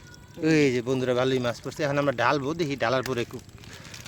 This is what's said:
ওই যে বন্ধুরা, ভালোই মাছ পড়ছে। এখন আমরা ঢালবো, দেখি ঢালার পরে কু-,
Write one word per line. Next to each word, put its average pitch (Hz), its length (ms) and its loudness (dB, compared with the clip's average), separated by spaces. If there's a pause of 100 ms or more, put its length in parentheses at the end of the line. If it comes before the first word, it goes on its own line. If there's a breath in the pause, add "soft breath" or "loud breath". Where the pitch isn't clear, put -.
(380 loud breath)
ওই 156 340 4
যে 123 100 0
বন্ধুরা, 127 320 0
ভালোই 127 260 2
মাছ 120 220 -2
পড়ছে। 139 220 -6
এখন 139 140 0
আমরা 143 140 2
ঢালবো, 131 420 0
দেখি 147 240 -2
ঢালার 120 260 0
পরে 120 220 -2
কু-, 123 140 -14 (680 loud breath)